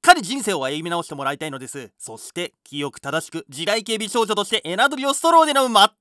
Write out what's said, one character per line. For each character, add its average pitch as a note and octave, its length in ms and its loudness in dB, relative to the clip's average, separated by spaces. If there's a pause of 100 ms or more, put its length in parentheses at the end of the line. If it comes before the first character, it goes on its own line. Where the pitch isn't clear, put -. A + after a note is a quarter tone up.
か F4 140 8
り C4+ 80 2
人 A#3+ 200 -6
生 G3+ 120 -2
を C3+ 100 -4
歩 D3+ 200 -6
み F3 40 -6
直 E3+ 140 -2
し D#3+ 60 -10
て D3+ 80 -12
も C#3 80 -8
ら C3+ 80 -2
い C#3+ 60 -8
た D#3 100 -8
い - 20 -8
の C3+ 80 -10
で B2+ 80 -14
す。 B2 320 -14
そ A2 180 -14
し - 160 -18
て、 F3 300 -10
清 C#3+ 300 -8
く - 80 -20
正 D3+ 260 -4
し - 20 -20
く、 E3 200 -10
地 C#3 160 -10
雷 G#3 180 0
系 A3 160 -4
美 G#3+ 100 -6
少 A3+ 160 0
女 G#3 120 -2
と G3+ 80 0
し - 60 -8
て A3+ 140 -2
エ E3+ 120 -6
ナ B3 120 4
ド C#4+ 60 0
リ C4+ 100 -6
を C#4 80 0
ス - 80 -4
ト E4 120 4
ロ E4 100 8
ー D4+ 100 2
で C#4 60 4
飲 C4 80 4
む A#3 80 -2
ま G3+ 120 8
っ - 140 -4